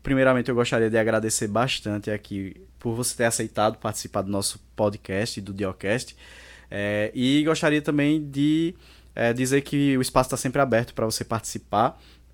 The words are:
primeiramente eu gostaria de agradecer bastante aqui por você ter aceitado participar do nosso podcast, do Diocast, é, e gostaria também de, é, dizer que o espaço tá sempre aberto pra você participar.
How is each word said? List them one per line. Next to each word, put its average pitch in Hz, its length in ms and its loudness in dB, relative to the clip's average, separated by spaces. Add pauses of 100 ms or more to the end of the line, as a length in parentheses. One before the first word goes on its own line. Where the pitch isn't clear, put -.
primeiramente 131 480 2
eu 123 60 0
gostaria 117 340 2
de 113 80 2
agradecer 110 500 0
bastante 107 600 -2
aqui 98 500 -8 (200)
por 117 160 -4
você 123 200 -4
ter 120 100 0
aceitado 113 520 0
participar 104 460 -4
do 98 80 -4
nosso 101 280 -4 (160)
podcast, 104 640 -2
do 101 140 -10
Diocast, 98 640 -4 (540)
é, 104 420 -2
e 135 300 2
gostaria 151 400 2
também 147 460 2
de, 151 440 2 (400)
é, 117 180 2
dizer 131 300 2
que 143 340 2
o 131 60 2
espaço 131 300 2
tá 127 60 -4
sempre 139 220 -2
aberto 120 340 2
pra 113 120 -2
você - 180 -4
participar. - 800 -2 (320)